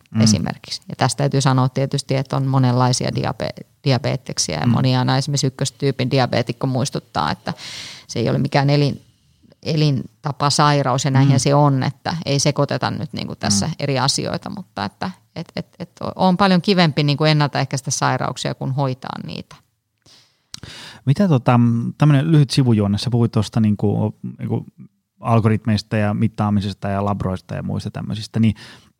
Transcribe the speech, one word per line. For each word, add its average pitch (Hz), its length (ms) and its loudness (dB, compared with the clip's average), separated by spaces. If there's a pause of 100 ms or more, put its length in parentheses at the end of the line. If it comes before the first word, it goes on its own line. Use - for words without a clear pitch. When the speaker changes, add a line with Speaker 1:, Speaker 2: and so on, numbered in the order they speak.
(100)
Speaker 1:
Mm. 110 100 -2
Speaker 2:
esimerkiksi. - 680 0
Ja - 80 -12
tästä - 220 0
täytyy 139 220 0
sanoa 131 280 4
tietysti, 135 480 -4
että 131 200 -4
on 135 100 -2
monenlaisia 127 680 2
diabe-, - 520 -6 (180)
diabeteksiä 127 760 -2
ja - 60 -2
Speaker 1:
Mm. 120 60 4
Speaker 2:
monia 127 260 2
aina 127 180 0
esimerkiksi 135 300 -2
ykköstyypin 131 640 -4
diabeetikko 123 560 0
muistuttaa, 120 640 -4
että - 240 -8 (520)
se - 120 -8
ei 117 120 0
ole 135 80 0
mikään 139 320 0
elin-, 143 300 0 (640)
elintapasairaus 143 1400 0
ja 135 60 0
näinhän 135 260 4
Speaker 1:
Mm. 123 40 2
Speaker 2:
se 143 140 2
on, 143 280 4
että - 340 -4 (100)
ei 139 120 0
sekoiteta 139 520 -2
nyt 107 220 -8
niinku - 240 -10
tässä - 300 -2
Speaker 1:
Mm. 160 120 -4
Speaker 2:
eri 139 200 -2
asioita, - 520 -4
mutta - 340 -10
että 196 260 -8 (260)
et, 170 200 -12
et, - 100 -8 (120)
et 175 120 -14 (120)
o-, - 140 -6
on 185 200 4
paljon 185 260 4
kivempi 175 400 2
niinku 147 220 2
ennaltaehkäistä 143 680 0
sairauksia 131 640 -2
kuin 139 180 -6
hoitaa 127 540 -4
niitä. - 300 -14 (1500)
Speaker 1:
Mitä 190 220 4
tota, 127 320 4 (380)
tämmönen 147 340 4
lyhyt 147 180 6
sivujuonne, 107 480 4
sä - 120 -4
puhuit 117 220 2
tuosta 113 280 0
niinku, 107 540 0 (240)
niinku 113 260 -4 (560)
algoritmeista 110 760 0
ja 104 180 0
mittaamisesta 104 760 -2
ja 98 160 -2
labroista 101 500 -4
ja 92 80 -8
muista 98 280 -8
tämmöisistä, - 500 -6
niin 110 140 4 (460)